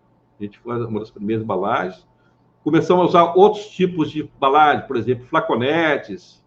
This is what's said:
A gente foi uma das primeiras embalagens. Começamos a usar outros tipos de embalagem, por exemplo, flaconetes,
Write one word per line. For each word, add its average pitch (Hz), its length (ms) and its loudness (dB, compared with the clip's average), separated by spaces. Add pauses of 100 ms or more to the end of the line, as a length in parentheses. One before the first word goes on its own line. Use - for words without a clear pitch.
(380)
A 107 40 -14
gente 101 160 -12
foi 120 260 -6
uma 110 140 -6
das - 120 -14
primeiras 110 320 -6
embalagens. 98 640 -4 (560)
Começamos 165 400 2
a 165 40 2
usar 170 280 4
outros 208 320 4
tipos 160 440 -2
de 151 100 -8
embalagem, 139 640 2
por 131 100 -6
exemplo, 120 300 -4
flaconetes, 151 1200 -2